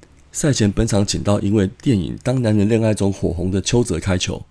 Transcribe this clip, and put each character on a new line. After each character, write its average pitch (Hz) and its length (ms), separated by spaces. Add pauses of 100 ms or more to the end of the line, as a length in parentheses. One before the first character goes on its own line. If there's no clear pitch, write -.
(300)
赛 - 220
前 104 180
本 107 160
场 101 220
请 73 160
到 101 160
因 98 140
为 98 160 (120)
电 127 160
影 60 240
《当 127 200
男 107 120
人 104 140
恋 113 160
爱 110 100
中》 101 220
火 90 140
红 87 200
的 95 120
邱 120 200
泽 85 160
开 92 200
球。 - 340